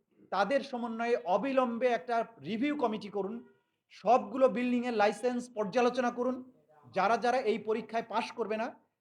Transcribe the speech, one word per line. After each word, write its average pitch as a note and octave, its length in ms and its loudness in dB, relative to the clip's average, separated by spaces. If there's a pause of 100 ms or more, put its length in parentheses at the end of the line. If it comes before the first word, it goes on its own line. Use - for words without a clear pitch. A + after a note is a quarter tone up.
(300)
তাদের G3+ 320 2
সমন্বয়ে A#3 540 -2
অবিলম্বে A#3 720 0
একটা A#3 380 0 (200)
রিভিউ A3+ 300 -2
কমিটি A3 340 -2
করুন, G3+ 440 -6 (360)
সবগুলো A#3 580 2
বিল্ডিংয়ের B3 460 0
লাইসেন্স A3+ 600 0
পর্যালোচনা A#3+ 580 0
করুন, B3+ 400 -4 (420)
যারা G3+ 240 4
যারা A#3+ 220 2
এই A3+ 180 2
পরীক্ষায় A3+ 520 -4
পাশ A3+ 220 -2
করবে G#3+ 260 -4
না, A#3 300 -8 (140)